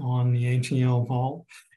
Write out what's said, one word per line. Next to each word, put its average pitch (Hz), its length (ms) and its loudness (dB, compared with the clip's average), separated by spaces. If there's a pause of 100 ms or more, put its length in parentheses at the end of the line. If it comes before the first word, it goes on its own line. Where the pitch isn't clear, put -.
on 123 320 0
the 120 140 0
A 127 120 2
T 127 240 0
L 123 220 2
Vault, 131 400 -4 (320)